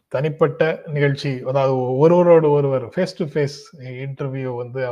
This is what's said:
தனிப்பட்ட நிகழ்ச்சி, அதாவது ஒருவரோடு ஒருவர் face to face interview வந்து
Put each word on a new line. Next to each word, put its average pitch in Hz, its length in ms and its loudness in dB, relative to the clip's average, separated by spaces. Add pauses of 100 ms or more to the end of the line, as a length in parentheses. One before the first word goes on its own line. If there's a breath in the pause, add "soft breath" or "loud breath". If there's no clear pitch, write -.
தனிப்பட்ட 151 800 -2
நிகழ்ச்சி, 143 600 -2
அதாவது 131 500 0
ஒருவரோடு 165 540 6
ஒருவர் 135 360 0
face 180 180 -4
to 180 220 -6
face 147 540 -6
interview 131 760 -8
வந்து 123 360 -8